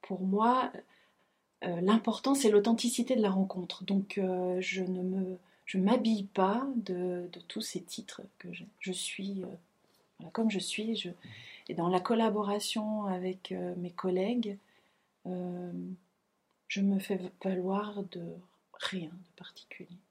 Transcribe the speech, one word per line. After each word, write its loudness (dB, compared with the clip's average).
pour -6
moi, 4
euh, -2
l'important, 4
c'est 6
l'authenticité 4
de 4
la 6
rencontre. -2
Donc, 0
euh, 0
je -2
ne -2
me, -2
je -2
m'habille 4
pas 2
de, -2
de -18
tous -10
ces -6
titres -12
que -12
j'ai. -12
Je -6
suis, -6
euh, -8
voilà, -14
comme 2
je 0
suis. -2
Je, -6
et -4
dans 2
la 6
collaboration 2
avec, -2
euh, -4
mes -4
collègues, 0
euh, -6
je -2
me 4
fais -2
valoir -2
de -10
rien -6
de -20
particulier. -20